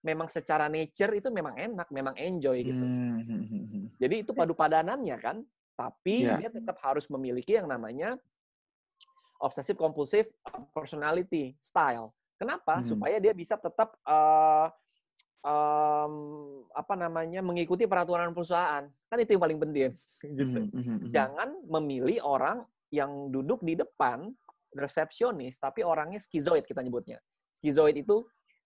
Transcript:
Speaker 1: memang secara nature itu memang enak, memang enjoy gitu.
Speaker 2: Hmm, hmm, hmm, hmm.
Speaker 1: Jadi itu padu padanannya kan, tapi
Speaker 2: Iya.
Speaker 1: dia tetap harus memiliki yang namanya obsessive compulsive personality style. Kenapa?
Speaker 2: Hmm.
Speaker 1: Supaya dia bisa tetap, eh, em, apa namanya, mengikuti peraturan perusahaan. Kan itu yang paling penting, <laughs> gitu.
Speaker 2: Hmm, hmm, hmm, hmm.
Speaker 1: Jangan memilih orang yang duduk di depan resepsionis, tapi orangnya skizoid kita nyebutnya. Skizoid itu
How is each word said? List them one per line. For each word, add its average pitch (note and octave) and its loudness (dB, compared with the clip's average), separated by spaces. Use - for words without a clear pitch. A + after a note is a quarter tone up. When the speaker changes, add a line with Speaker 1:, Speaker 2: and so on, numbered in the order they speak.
Speaker 1:
memang D#3+ -2
secara D#3 0
nature D#3+ 0
itu A#3 -2
memang D#3 -4
enak, F#3 -6
memang C3+ -4
enjoy C#3 0
gitu. B2+ -2
Speaker 2:
Hmm, B2 -2
hmm, A2+ -4
hmm, G2+ -6
hmm. G2+ -8
Speaker 1:
Jadi C3 0
itu - -8
padu E3 2
padanannya D#3+ 0
kan, D3 -6
tapi G3 0
Speaker 2:
Iya. G#3+ 2
Speaker 1:
dia A#3 -4
tetap D3 -8
harus C#3 -2
memiliki C3 -2
yang G3+ 2
namanya C#3 -6
obsessive - -4
compulsive D#3 0
personality D#3 -2
style. A#2+ 0
Kenapa? A3+ -2
Speaker 2:
Hmm. - -4
Speaker 1:
Supaya E3 0
dia G#3+ 4
bisa F#3 0
tetap, A3 -2
eh, D#3 6
em, D3+ 2
apa E3 -4
namanya, E3 -2
mengikuti F3+ 0
peraturan F3 2
perusahaan. E3+ 0
Kan A#3 -2
itu A3 4
yang F3 4
paling D#3 2
penting, C#3+ 2
<laughs> D3 -8
gitu. B2+ 0
Speaker 2:
Hmm, G#2+ -2
hmm, B2 -4
hmm, A#2 -2
hmm. A#2+ -8
Speaker 1:
Jangan D3 0
memilih D#3 0
orang C#3+ 2
yang C#3+ -2
duduk D3 -2
di E3 0
depan C#3+ -2
resepsionis, C#3+ -2
tapi C3+ -6
orangnya E3+ 0
skizoid D#3 2
kita B2+ -6
nyebutnya. A#2+ -6
Skizoid D3+ 6
itu G#3 2